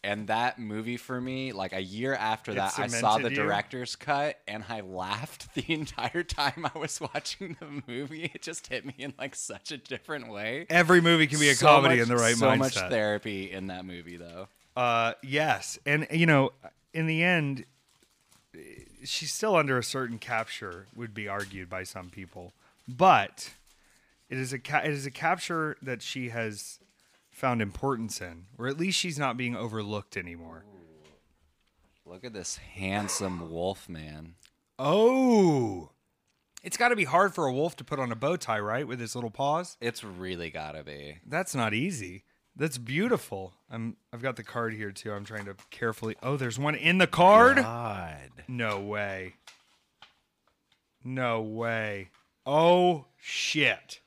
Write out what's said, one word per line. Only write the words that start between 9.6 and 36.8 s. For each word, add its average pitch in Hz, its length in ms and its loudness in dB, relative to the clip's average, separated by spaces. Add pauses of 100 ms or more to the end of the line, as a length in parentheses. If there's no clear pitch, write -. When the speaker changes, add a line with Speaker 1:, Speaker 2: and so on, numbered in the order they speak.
Speaker 1:
a 143 60 -10
different 147 500 -10
way. 110 420 -6
Speaker 2:
Every 175 320 8
movie 165 240 6
can 147 140 -2
be 147 100 6
a 135 60 6
Speaker 1:
So 139 100 2
Speaker 2:
comedy 139 300 10
Speaker 1:
much, 120 80 4
Speaker 2:
in 117 120 2
the 117 60 4
right 117 140 4
Speaker 1:
so 117 120 2
Speaker 2:
mindset. 131 120 6
Speaker 1:
much 131 180 0
therapy 101 760 -2
in 95 160 -8
that 92 160 -10
movie, 87 340 -14
though. 85 300 -14 (280)
Speaker 2:
Uh, 117 380 2 (100)
yes, 135 640 -2
and, 147 240 2
you 165 160 4
know, 139 240 6 (420)
in 160 140 -2
the 160 160 0
end, 151 420 0 (1400)
she's 139 300 -6
still 214 220 0
under 139 240 4
a 113 40 -2
certain 117 360 -6
capture, 101 680 -6 (100)
would 110 200 -12
be 104 120 -8
argued 98 400 -8
by 92 140 -8
some 92 300 -12
people. 90 420 -16 (340)
But 127 600 4 (800)
it 131 80 -6
is 131 160 -4
a 127 60 -8
ca-, 143 260 -2
it 156 60 0
is 139 160 -6
a 135 40 -8
capture 165 680 -2
that 127 220 -8
she 127 260 -8
has 113 480 -8 (580)
found 123 260 0
importance 113 600 -4
in, 87 240 -14 (120)
or 120 100 -6
at 139 120 -4
least 180 180 -2
she's 156 220 -4
not 131 180 -2
being 120 180 -2
overlooked 107 600 -6
anymore. 82 500 -12
Speaker 1:
Ooh. - 1400 -20
Look 95 120 -16
at 120 100 -12
this 92 240 -8
handsome 95 920 -4
wolf 90 380 -4
man. 78 460 -14 (440)
Speaker 2:
Oh, 175 1120 6 (720)
it's 180 140 -8
gotta 240 180 4